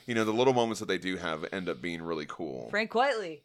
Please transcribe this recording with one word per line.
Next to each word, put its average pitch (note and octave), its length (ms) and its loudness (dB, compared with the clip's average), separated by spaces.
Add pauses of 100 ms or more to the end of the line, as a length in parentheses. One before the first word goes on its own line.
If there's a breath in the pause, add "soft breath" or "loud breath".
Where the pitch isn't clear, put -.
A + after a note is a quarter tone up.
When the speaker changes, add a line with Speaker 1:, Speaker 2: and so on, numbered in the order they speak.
Speaker 1:
You B2 80 -4
know, A2+ 100 4
the A2 100 2
little B2+ 200 6
moments A2+ 280 2
that F#2+ 60 -8
they F#2+ 120 2
do F#2 180 -2
have E2 340 -4
end F#2 160 -4
up E2+ 140 -2
being E2+ 220 -4
really D#2+ 260 -4
cool. C2 400 -8
Speaker 2:
Frank G#3+ 220 -2
Quitely. A3 540 0